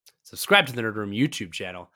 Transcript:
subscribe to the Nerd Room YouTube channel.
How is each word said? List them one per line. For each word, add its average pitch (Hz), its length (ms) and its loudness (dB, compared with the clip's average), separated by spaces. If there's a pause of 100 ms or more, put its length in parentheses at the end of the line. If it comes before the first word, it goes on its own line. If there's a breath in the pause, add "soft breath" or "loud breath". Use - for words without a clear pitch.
(220)
subscribe - 440 4
to 127 60 -8
the 120 100 -4
Nerd 110 140 -2
Room 104 160 -4
YouTube 107 400 -2
channel. 92 440 -10